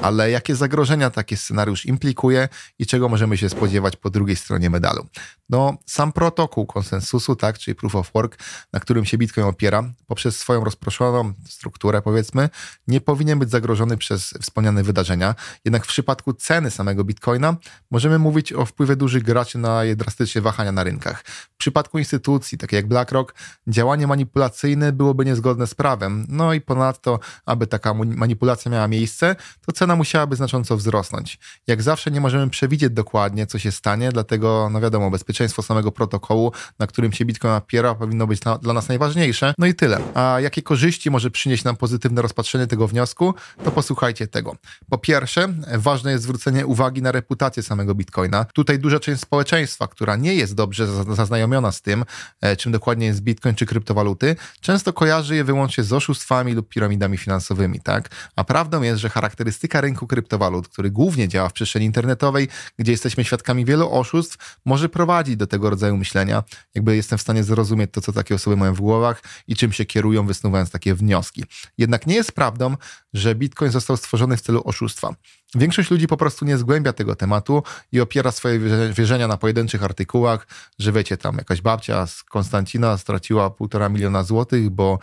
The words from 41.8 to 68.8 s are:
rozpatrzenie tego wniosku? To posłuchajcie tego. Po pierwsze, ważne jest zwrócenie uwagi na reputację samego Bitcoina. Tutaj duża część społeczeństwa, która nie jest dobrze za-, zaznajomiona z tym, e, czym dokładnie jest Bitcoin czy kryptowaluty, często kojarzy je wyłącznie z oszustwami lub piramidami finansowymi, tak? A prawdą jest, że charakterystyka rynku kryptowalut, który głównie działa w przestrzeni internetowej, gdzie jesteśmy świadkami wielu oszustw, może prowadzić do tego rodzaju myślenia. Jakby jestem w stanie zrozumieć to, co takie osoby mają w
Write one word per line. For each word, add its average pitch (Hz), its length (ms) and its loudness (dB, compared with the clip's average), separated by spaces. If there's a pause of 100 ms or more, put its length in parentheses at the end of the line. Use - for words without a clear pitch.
rozpatrzenie 117 460 -2
tego 110 200 2
wniosku? 123 460 0 (300)
To 151 80 0
posłuchajcie 123 560 -2
tego. - 280 -6 (340)
Po 127 80 0
pierwsze, 160 560 0 (240)
ważne 135 340 2
jest 123 120 0
zwrócenie 131 420 0
uwagi 131 360 0
na 127 100 0
reputację 127 520 -2
samego 101 320 -2
Bitcoina. 98 500 -2
Tutaj 143 340 0
duża 147 200 2
część 143 220 -4
społeczeństwa, 143 640 -2
która 104 280 -2
nie 160 200 0
jest 101 200 0
dobrze 104 320 0
za-, 101 280 -2
zaznajomiona 113 560 2
z - 100 -8
tym, 104 240 0 (360)
e, 101 140 2
czym 117 160 -4
dokładnie 113 340 0
jest 101 160 0
Bitcoin 113 340 0
czy 113 100 -2
kryptowaluty, 107 720 0 (260)
często 190 320 0
kojarzy 156 420 2
je 151 80 2
wyłącznie 135 400 0
z 104 100 -2
oszustwami 127 600 0
lub 110 160 -4
piramidami 101 480 0
finansowymi, 92 640 -2
tak? - 300 -2 (260)
A - 80 2
prawdą 156 380 0
jest, 113 200 0
że 110 80 -2
charakterystyka 113 720 -2
rynku 131 260 -2
kryptowalut, 98 600 0
który 98 240 -4
głównie 123 360 2
działa 92 220 0
w - 40 -10
przestrzeni 110 320 -2
internetowej, 131 640 0 (320)
gdzie 117 120 2
jesteśmy 120 320 0
świadkami 123 420 0
wielu 151 260 2
oszustw, 127 720 -2
może 139 240 2
prowadzić 165 460 0
do 101 120 0
tego 101 220 0
rodzaju 101 280 2
myślenia. 98 460 0 (320)
Jakby 107 200 4
jestem 107 220 0
w - 40 -6
stanie 110 220 0
zrozumieć 107 480 2
to, 104 100 -4
co 104 120 -4
takie 104 220 -2
osoby 101 220 2
mają 95 160 2
w 92 80 -2